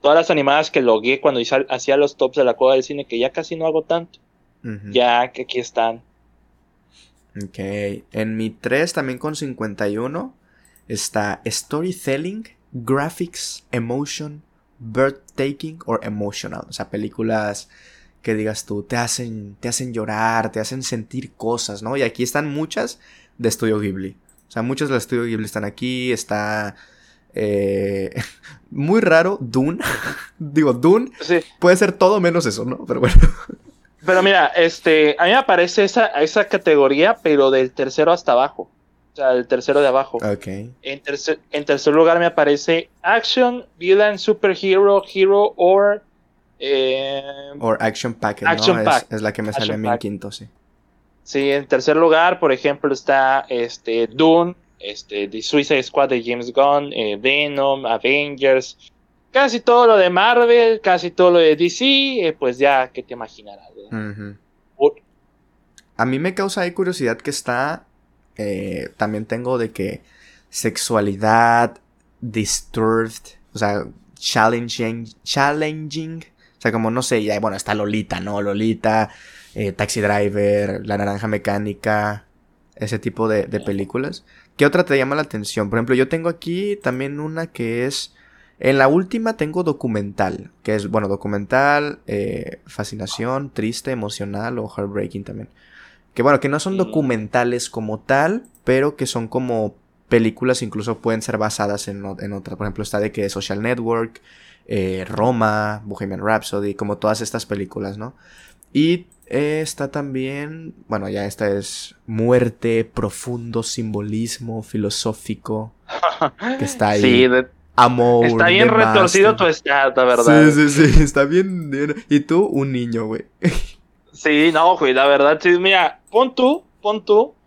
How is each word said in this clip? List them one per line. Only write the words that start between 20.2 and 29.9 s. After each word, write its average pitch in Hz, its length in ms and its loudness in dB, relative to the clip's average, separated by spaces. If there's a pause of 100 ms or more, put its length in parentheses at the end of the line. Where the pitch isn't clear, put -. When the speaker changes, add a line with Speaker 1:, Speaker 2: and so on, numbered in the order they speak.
Speaker 2:
te - 100 -8
hacen 131 220 -8
sentir 123 500 -8
cosas, 110 500 -6
¿no? 120 140 -6
Y 139 60 0
aquí 117 220 -4
están 147 280 -4
muchas 165 460 -6 (380)
de 117 120 -2
Estudio 110 300 -2
Ghibli. 95 380 -8 (320)
O - 20 -20
sea, 113 120 -6
muchas 135 260 -4
de 131 80 0
Estudio 120 280 -4
Ghibli 113 200 -6
están 104 200 -8
aquí. 127 460 -6
Está 104 640 -6 (600)
eh, 98 760 -4 (320)
<laughs> - 280 -20
muy 175 300 2
raro, 180 400 4
Dune. 131 380 -2 (320)